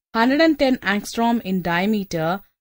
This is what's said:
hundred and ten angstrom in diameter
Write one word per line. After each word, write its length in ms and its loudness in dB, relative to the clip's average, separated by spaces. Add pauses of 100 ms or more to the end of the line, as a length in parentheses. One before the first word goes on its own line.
(120)
hundred 280 2
and 180 4
ten 200 2
angstrom 640 -2
in 200 -4
diameter 800 -2 (180)